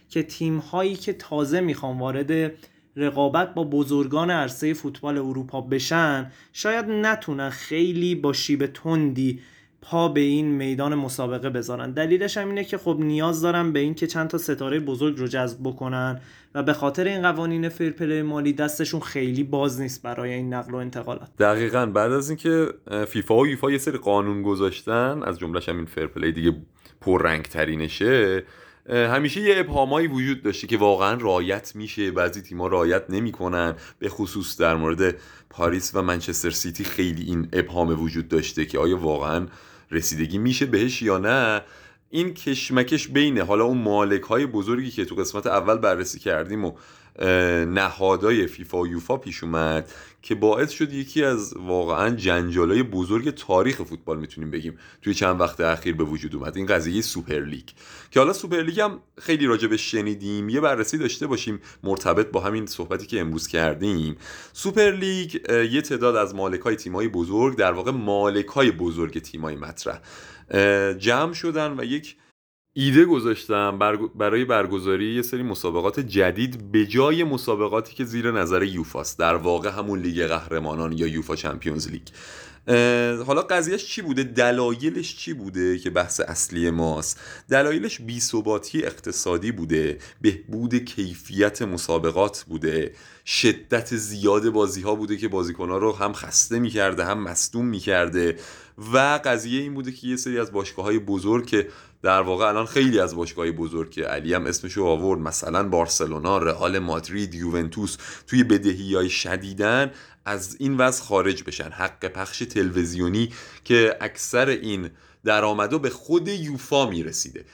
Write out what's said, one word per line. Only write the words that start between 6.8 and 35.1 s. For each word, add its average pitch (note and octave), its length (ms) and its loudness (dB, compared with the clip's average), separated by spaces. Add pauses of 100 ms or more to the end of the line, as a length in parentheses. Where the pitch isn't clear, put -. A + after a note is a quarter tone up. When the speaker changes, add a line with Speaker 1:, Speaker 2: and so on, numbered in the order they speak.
Speaker 1:
نتونن G#3+ 640 -2
خیلی F3 640 0
با D3 180 2
شیب C#3 340 0
تندی C3+ 760 0 (420)
پا E3+ 260 2
به D3 120 2
این C#3+ 260 2
میدان C#3 480 0
مسابقه B2+ 560 -2
بذارن. B2 400 -4
دلیلش E3 460 2
هم G3 120 -4
اینه G3+ 160 -4
که G3+ 140 -4
خب E3+ 220 0
نیاز D#3 420 0
دارن E3+ 300 2
به D3 60 2
این D3 160 0
که D#3+ 120 -2
چند D#3+ 220 -2
تا E3 100 -4
ستاره C#3 420 -2
بزرگ C#3+ 380 -2
رو B2+ 80 -2
جذب B2+ 380 -2
بکنن B2+ 560 -4 (340)
و C#3+ 80 -2
به C#3+ 100 2
خاطر C#3+ 320 0
این G3 180 0
قوانین E3 460 0
فیر E3 220 -2
پلی D#3 320 -2
مالی D3 300 0
دستشون D3 480 -2
خیلی C3 420 -2
باز C#3 380 0
نیست C3 220 -6
برای B2 300 -6
این B2+ 220 -4
نقل B2 180 -6
و B2 40 -6
انتقالات. B2 520 -8 (100)
Speaker 2:
دقیقاً. A2 480 4
بعد G#2+ 260 2
از C#3 180 -2
اینکه، D#3+ 380 0 (180)
اه، G#2 180 -2
فیفا G#2+ 320 2
و C3 100 8
یوفا C#3 240 0
یه C#3 80 2
سری C3+ 200 -2
قانون G2+ 440 2
گذاشتن، G#2+ 800 0
از F2+ 160 -4
جمله‌ش F2 300 -4
هم F2 80 -2
این E2 100 -4
فیر D#2+ 200 -4
پلی D#2+ 260 -2
دیگه E2 240 2 (440)
پررنگ E2 420 4
ترینشه، F2+ 1040 2 (440)
اه، A#2+ 200 2
همیشه C#3+ 320 0
یه G3+ 160 6
ابهامایی D3 500 2
وجود C3 360 -2
داشته G2+ 240 -2
که A2+ 100 2
واقعاً G2+ 380 6
رعایت G2 640 0
می‌شه، G#2+ 340 -4
بعضی F2+ 320 0
تیم‌ها F2 240 -6
رعایت F2+ 420 2
نمی‌کنن. F2+ 640 -2 (240)
به G2+ 100 -4
خصوص G2 520 -6
در E2 140 4
مورد E2 420 0 (340)